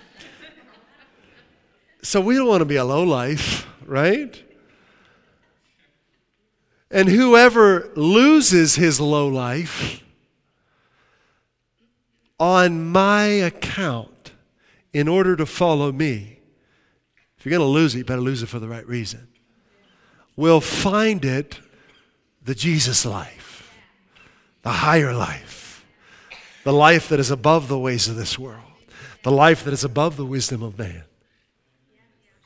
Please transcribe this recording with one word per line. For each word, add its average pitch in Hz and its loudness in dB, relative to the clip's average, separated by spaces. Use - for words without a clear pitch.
So 196 -2
we 233 0
don't 262 0
want 190 2
to 156 0
be 143 -2
a 127 0
low 143 0
life, 143 -4
right? 185 -2
"And 190 2
whoever 233 6
loses 185 4
his 151 0
low 147 0
life 135 -8
on 170 2
my 202 2
account 180 -6
in 147 0
order 180 2
to 156 -2
follow 147 0
me," 127 -6
if - -16
you're 160 0
gonna 151 2
lose 143 2
it, 127 -6
you 120 -10
better 127 -4
lose 127 -4
it 113 -10
for 120 -10
the 110 -12
right 117 -14
reason, 117 -10
"will 160 4
find 202 -2
it, 135 -6
the 127 -8
Jesus 127 -2
life, - -14
the 117 -8
higher 151 0
life, - -12
the 139 0
life 156 4
that 147 0
is 131 -2
above 143 0
the 131 -4
ways 120 -4
of 113 -6
this - -8
world, 117 -18
the 127 0
life 151 4
that 143 -6
is 131 -4
above 143 -4
the 143 -10
wisdom 127 -8
of 107 -14
man." 87 -14